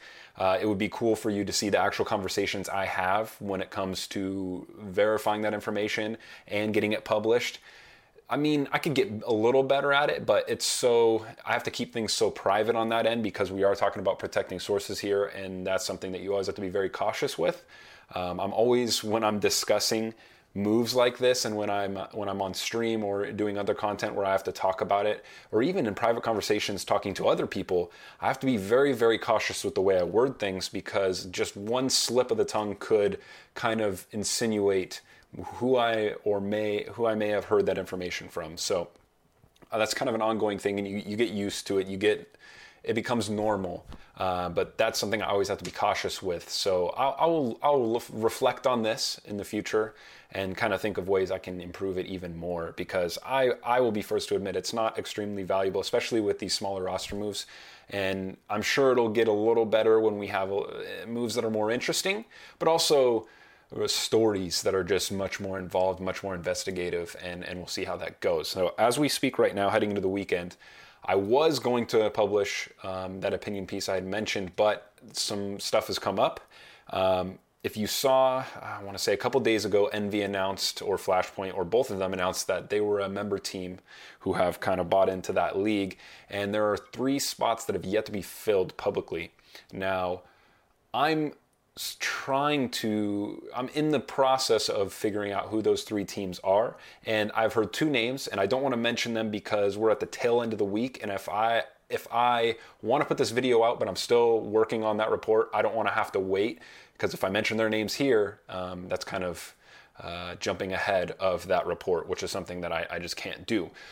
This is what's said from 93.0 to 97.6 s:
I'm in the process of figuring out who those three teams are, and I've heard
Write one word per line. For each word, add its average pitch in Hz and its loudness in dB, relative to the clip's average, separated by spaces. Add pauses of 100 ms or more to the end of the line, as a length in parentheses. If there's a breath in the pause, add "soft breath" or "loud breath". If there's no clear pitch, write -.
I'm 127 -4
in 151 0
the 139 2
process 131 2
of 104 0
figuring 104 -2
out 98 -4
who 107 -2
those 104 4
three 101 -2
teams 92 -6
are, 104 2 (300 loud breath)
and 107 0
I've 110 2
heard 107 2